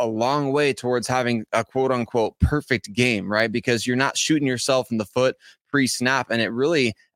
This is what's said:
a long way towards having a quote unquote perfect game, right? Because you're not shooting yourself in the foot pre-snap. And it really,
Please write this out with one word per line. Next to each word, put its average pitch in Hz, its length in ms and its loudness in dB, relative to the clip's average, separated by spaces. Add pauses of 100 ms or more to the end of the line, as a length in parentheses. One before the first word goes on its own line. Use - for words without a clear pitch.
a 120 80 0
long 135 440 0
way 143 200 2
towards 123 340 -2
having 120 460 0
a 113 100 2
quote 131 300 0
unquote 117 480 -2
perfect 135 520 0
game, 107 380 0
right? 107 220 0
Because 117 340 0
you're 123 80 0
not 131 220 0
shooting 147 320 0
yourself 127 420 0
in 113 80 -2
the 104 60 -2
foot 127 320 0 (320)
pre-snap. 131 600 0
And 113 140 0
it 101 60 0
really, 131 460 0 (220)